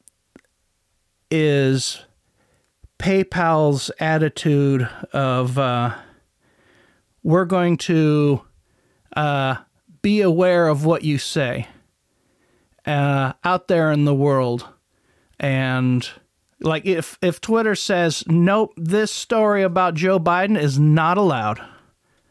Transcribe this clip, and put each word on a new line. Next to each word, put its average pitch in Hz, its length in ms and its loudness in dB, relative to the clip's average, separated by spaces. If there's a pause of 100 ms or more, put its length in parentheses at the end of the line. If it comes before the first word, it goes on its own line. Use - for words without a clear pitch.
(1300)
is 139 720 0 (960)
PayPal's 165 1000 0
attitude 147 880 0 (240)
of, 127 460 -2
uh, 123 360 -2 (1300)
"We're 175 220 2
going 175 340 0
to, 151 640 0 (760)
uh, 139 400 -2 (460)
be 208 180 2
aware 175 480 2
of 147 160 0
what 160 180 2
you 147 160 0
say, 131 480 -4 (1200)
uh, 143 460 0 (120)
out 180 240 -2
there 165 240 2
in 147 120 2
the 143 100 2
world." 131 520 0 (720)
And, 127 680 0 (520)
like, 156 260 -4
if, 170 340 -4
if 175 200 -2
Twitter 220 340 0
says, 175 540 -2
"Nope, 180 480 2
this 196 360 -2
story 208 500 0
about 180 320 0
Joe 185 240 0
Biden 180 400 0
is 143 200 0
not 156 400 4
allowed 117 420 0 (720)